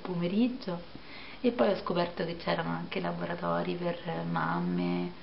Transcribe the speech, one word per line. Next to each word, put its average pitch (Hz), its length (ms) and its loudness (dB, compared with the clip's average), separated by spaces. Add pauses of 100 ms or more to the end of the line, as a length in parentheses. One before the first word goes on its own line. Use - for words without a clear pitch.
pomeriggio, 180 800 0 (580)
e 240 120 4
poi 226 180 4
ho 185 80 4
scoperto 175 480 0
che 170 100 -4
c'erano 170 360 0
anche 170 280 -2
laboratori 170 760 0
per 175 220 0 (320)
mamme, 175 840 2 (120)